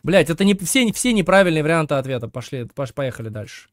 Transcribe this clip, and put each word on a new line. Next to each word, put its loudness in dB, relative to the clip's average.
Блядь, 2
это 0
не, 4
все, 0
все -2
неправильные 4
варианты 0
ответа. -4
Пошли, -10
пош-, -10
поехали -6
дальше. -14